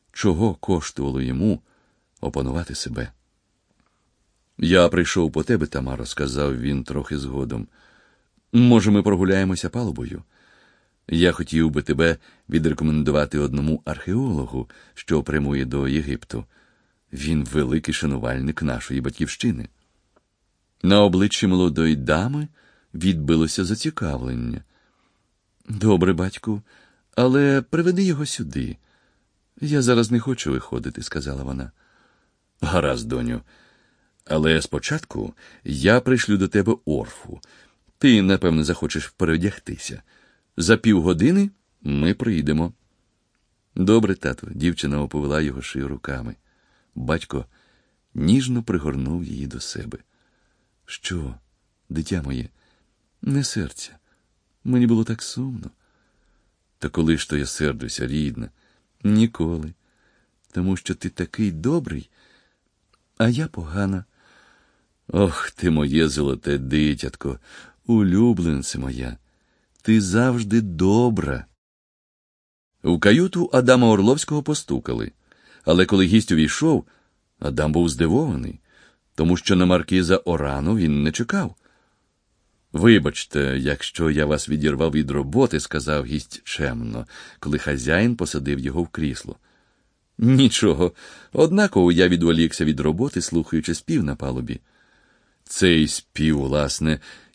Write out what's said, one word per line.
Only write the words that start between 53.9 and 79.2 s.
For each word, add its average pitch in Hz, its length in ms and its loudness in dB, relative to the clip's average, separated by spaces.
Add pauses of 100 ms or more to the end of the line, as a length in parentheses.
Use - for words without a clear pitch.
Мені 123 220 2
було 113 180 4
так 110 180 -8
сумно». 127 480 -10 (1080)
«Та 73 100 -6
коли 80 300 0
ж - 100 -10
то 76 80 -2
я 71 100 -4
сердюся, 64 600 -6
рідна?» 65 440 -6 (540)
«Ніколи. 87 680 0 (800)
Тому 92 240 -2
що - 180 -6
ти - 140 -8
такий 92 440 -4
добрий, 85 580 -4 (1080)
а 113 120 2
я 135 200 -2
погана». 95 560 -4 (1040)
«Ох, 90 420 0
ти 85 200 -2
моє 78 380 2
золоте 69 500 -2
дитятко, 69 800 -4 (480)
улюбленце 92 920 2
моя, 64 400 -8 (640)
ти 110 180 4
завжди 113 600 2
добра». 92 880 0 (1400)
В 82 180 2
каюту 175 520 4
Адама 123 360 6
Орловського 123 540 2
постукали, 62 680 -4 (520)
але 87 220 6
коли 95 200 6
гість 107 260 4
увійшов, 117 540 2 (520)
Адам 76 340 -2
був 85 160 4
здивований, 80 720 -2 (540)
тому 85 220 2